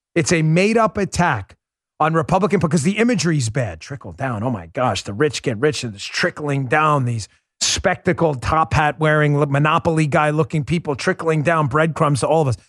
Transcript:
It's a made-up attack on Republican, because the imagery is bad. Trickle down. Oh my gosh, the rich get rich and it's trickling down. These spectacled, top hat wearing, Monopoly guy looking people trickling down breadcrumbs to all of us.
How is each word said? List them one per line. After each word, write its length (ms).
It's 180
a 100
made-up 560
attack 580
on 160
Republican, 460
because 240
the 140
imagery 400
is 120
bad. 300
Trickle 320
down. 320
Oh 60
my 160
gosh, 360
the 100
rich 300
get 160
rich 240
and 120
it's 100
trickling 640
down. 400
These 220
spectacled, 800
top 340
hat 260
wearing, 360
Monopoly 560
guy 240
looking 340
people 300
trickling 480
down 240
breadcrumbs 540
to 80
all 140
of 60
us. 80